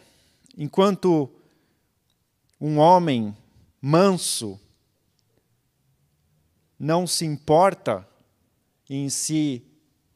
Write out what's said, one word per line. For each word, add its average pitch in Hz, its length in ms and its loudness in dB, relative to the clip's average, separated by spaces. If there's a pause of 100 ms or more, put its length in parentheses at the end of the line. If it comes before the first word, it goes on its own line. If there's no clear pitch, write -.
(560)
enquanto 175 720 0 (1300)
um 151 200 -4
homem 151 560 2 (520)
manso 156 720 0 (2250)
não 165 260 -2
se - 180 -6
importa 151 840 0 (840)
em 139 200 -8
se 147 540 -4 (520)